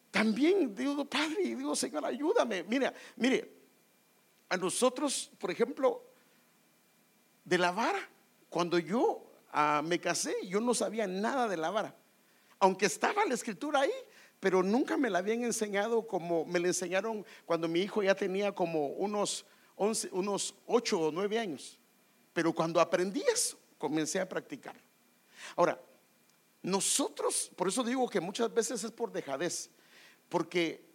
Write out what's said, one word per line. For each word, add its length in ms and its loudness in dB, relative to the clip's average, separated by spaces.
también 640 4
digo, 280 -2
"Padre", 380 -2
y 140 0
digo, 180 -4
"Señor, 300 -4
ayúdame". 580 0
Mira, 320 0
mire, 360 0
a 80 0
nosotros, 840 0
por 100 -6
ejemplo, 540 0
de 140 2
la 140 2
vara, 260 -2
cuando 300 0
yo, 480 0
ah, 340 2
me 140 0
casé, 340 -2
yo 140 -2
no 120 0
sabía 360 -2
nada 400 -2
de 80 -2
la 140 -2
vara. 260 -4
Aunque 260 4
estaba 380 2
la 100 0
escritura 460 0
ahí, 120 4
pero 240 4
nunca 340 2
me 140 2
la 80 2
habían 240 0
enseñado 640 0
como 380 0
me 160 0
la 80 2
enseñaron 580 -2
cuando 220 0
mi 140 2
hijo 240 0
ya 100 6
tenía 400 0
como 360 0
unos 540 -2
once, 380 -2
unos 420 -2
ocho 320 2
o 100 2
nueve 300 -2
años. 400 -8
Pero 220 0
cuando 260 2
aprendí 520 2
eso, 260 -2
comencé 420 -2
a 80 -4
practicar. 480 -10
Ahora, 260 2
nosotros, 920 0
por 100 0
eso 160 0
digo 260 0
que 120 0
muchas 340 -2
veces 300 -2
es 80 -8
por 180 -6
dejadez, 600 -6
porque 560 -2